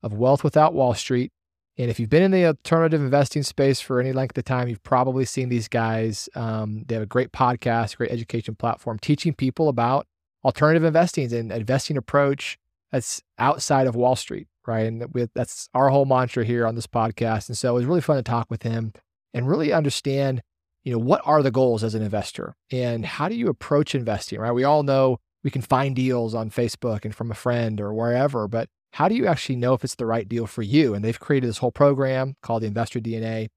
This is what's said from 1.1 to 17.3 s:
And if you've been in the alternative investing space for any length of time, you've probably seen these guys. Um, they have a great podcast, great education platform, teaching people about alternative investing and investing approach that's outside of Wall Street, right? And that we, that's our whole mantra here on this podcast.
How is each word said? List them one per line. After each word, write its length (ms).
And 140
if 80
you've 100
been 140
in 80
the 140
alternative 560
investing 420
space 380
for 180
any 140
length 240
of 80
time, 240
you've 140
probably 420
seen 240
these 180
guys. 680
Um, 540
they 80
have 80
a 40
great 260
podcast, 640
great 120
education 460
platform, 440
teaching 340
people 340
about 400
alternative 400
investing 480
and 180
investing 460
approach 600
that's 280
outside 480
of 120
Wall 180
Street, 320
right? 200
And 160
that 120
we, 220
that's 380
our 160
whole 160
mantra 400
here 200
on 100
this 120
podcast. 640